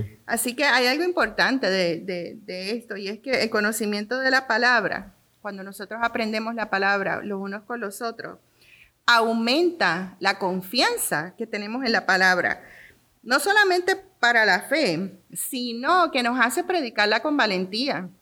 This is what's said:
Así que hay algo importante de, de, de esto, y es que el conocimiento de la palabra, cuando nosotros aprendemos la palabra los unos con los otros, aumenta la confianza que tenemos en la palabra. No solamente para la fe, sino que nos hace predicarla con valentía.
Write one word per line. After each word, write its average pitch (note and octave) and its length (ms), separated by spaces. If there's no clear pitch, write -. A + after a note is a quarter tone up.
Así B3 300
que D4 80
hay B3+ 220
algo D4 180
importante B3 680
de, F3 300
de, F3+ 440
de F#3 280
esto, A3+ 240
y G3 120
es G#3+ 120
que B3+ 220
el A3+ 80
conocimiento G#3+ 680
de C4 120
la C4 160
palabra, A3+ 680
cuando G3 200
nosotros G3 400
aprendemos A3+ 520
la G#3+ 160
palabra G3 520
los G3+ 160
unos G3 260
con A#3+ 160
los G3+ 220
otros, A#3 360
aumenta A3+ 1120
la G3 180
confianza F#3 1000
que A3+ 100
tenemos A3 380
en A#3 80
la F#3+ 140
palabra. F#3 560
No B3 180
solamente F#4+ 560
para A#3 240
la G3 180
fe, G3 560
sino C4 760
que C4+ 120
nos A#3+ 180
hace B3 240
predicarla A3+ 560
con D4+ 160
valentía. F#3+ 720